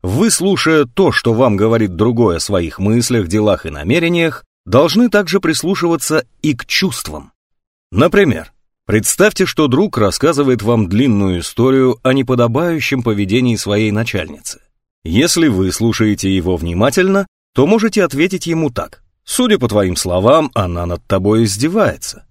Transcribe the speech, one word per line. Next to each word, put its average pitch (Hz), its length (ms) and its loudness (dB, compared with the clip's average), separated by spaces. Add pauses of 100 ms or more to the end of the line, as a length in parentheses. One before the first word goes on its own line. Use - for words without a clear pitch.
вы, 135 280 0
слушая 160 540 2
то, 139 280 2
что - 200 0
вам 110 240 2
говорит 107 400 0
другой 110 400 2
о 80 40 -6
своих 87 380 -4
мыслях, 110 480 0
делах 104 380 0
и 80 60 -8
намерениях, 160 720 -2 (220)
должны 160 420 4
также 196 320 0
прислушиваться 165 880 -2 (160)
и 151 120 0
к - 120 -12
чувствам. 76 680 -6 (580)
Например, 135 640 2 (320)
представьте, 175 640 0
что 156 200 0
друг 147 300 0
рассказывает 127 640 0
вам 107 300 0
длинную 101 500 2
историю 131 640 0
о 131 100 0
неподобающем 131 920 -2
поведении 110 540 0
своей 104 360 -2
начальницы. 101 680 -6 (420)
Если 156 460 0
вы 95 240 0
слушаете 107 580 0
его 90 280 0
внимательно, 143 680 0 (280)
то 139 120 2
можете 208 380 2
ответить 170 420 -2
ему 160 220 -2
так: - 340 -10 (220)
"Судя 226 340 0
по 120 100 -2
твоим 95 280 0
словам, 113 580 2
она 87 300 -4
над 87 220 -6
тобой 104 380 2
издевается. 139 880 -2